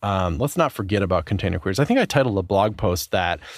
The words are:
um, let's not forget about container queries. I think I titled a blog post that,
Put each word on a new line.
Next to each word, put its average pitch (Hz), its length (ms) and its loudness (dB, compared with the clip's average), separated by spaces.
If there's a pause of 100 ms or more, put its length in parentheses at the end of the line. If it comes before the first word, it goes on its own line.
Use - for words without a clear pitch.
um, 95 380 0
let's 135 180 -2
not 160 140 2
forget 101 320 -2
about 90 220 2
container 92 340 -2
queries. 95 220 -2
I 143 40 2
think 240 140 2
I 233 60 4
titled 127 340 2
a 120 40 2
blog 101 340 2
post 90 340 -2
that, 87 300 0 (180)